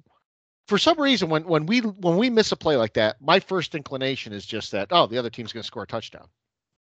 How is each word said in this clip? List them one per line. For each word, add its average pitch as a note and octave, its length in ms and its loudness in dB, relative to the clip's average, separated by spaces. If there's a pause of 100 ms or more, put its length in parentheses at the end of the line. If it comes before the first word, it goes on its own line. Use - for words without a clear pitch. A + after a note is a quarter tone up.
(680)
for G3+ 120 2
some E4 200 4
reason, B3 300 2
when, D#3+ 160 0
when D#3 220 2
we, A#3 140 2
when F#3+ 360 0
we B3 140 2
miss A3 200 2
a - 60 -4
play D#3 200 2
like A2 180 2
that, G#2+ 260 2
my D#3+ 180 4
first F#3 360 -4
inclination C3 580 -6
is G2+ 140 -10
just - 260 -8
that, G2+ 180 -4
"Oh, E3+ 160 6
the A#2 120 -4
other A#2 120 -4
team's A2+ 220 -14
gonna A2+ 100 -12
score G#2+ 200 -12
a F#2+ 40 -12
touchdown." D#2+ 400 -10 (560)